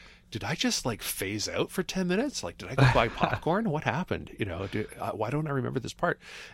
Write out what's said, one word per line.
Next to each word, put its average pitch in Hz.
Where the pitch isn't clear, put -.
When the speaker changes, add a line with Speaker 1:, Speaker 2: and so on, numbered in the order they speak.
Speaker 1:
"Did 101
I 107
just, -
like, 113
phase 101
out 92
for 185
ten 185
minutes? 214
Like, 170
did -
I 135
go 131
buy 120
Speaker 2:
<laughs> -
Speaker 1:
popcorn? 196
What 151
happened? 110
You 113
know, 95
do, 104
uh, 104
why 107
don't 151
I -
remember 135
this -
part?" -